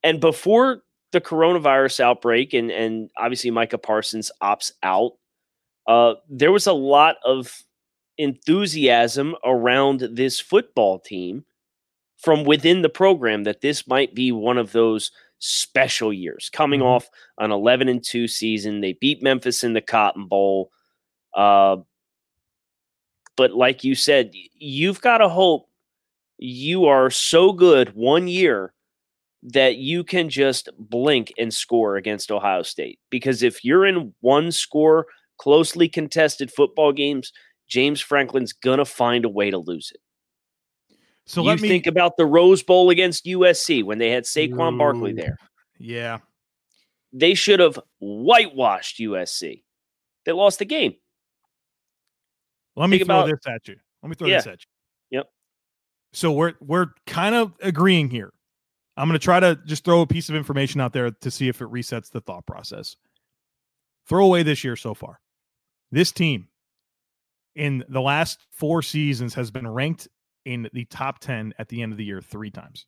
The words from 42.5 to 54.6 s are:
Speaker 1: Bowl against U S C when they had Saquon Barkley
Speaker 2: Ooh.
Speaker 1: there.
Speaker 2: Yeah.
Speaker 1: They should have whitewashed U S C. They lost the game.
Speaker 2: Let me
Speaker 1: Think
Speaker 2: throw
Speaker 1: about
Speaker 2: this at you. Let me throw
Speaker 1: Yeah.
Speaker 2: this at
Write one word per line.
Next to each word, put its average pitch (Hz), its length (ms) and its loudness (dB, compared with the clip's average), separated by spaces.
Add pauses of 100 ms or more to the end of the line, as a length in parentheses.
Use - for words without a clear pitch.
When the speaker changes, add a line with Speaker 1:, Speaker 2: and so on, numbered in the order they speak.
Speaker 1:
Bowl 180 280 6
against 180 360 2
U 180 200 0
S 175 160 4
C 139 200 0
when 104 160 -4
they 117 140 0
had 123 140 -2
Saquon 156 520 -2
Barkley 120 360 0
Speaker 2:
Ooh. - 20 -8
Speaker 1:
there. 82 220 -8 (420)
Speaker 2:
Yeah. 117 400 -10 (920)
Speaker 1:
They 160 200 2
should 196 280 4
have 156 180 4 (200)
whitewashed 123 1000 0
U 107 180 -6
S 90 140 -8
C. 76 320 -12 (600)
They 165 80 -2
lost 190 260 2
the 208 60 -4
game. 254 300 -4 (1800)
Speaker 2:
Let 156 140 0
me 190 80 4
Speaker 1:
Think 185 100 0
Speaker 2:
throw 190 140 4
Speaker 1:
about 180 80 0
Speaker 2:
this 147 180 -6
at 117 220 -12
you. 98 60 -18 (260)
Let 147 80 -16
me 165 60 -10
throw 170 120 -6
Speaker 1:
Yeah. 190 100 2
Speaker 2:
this 117 100 -4
at 92 120 -20 (520)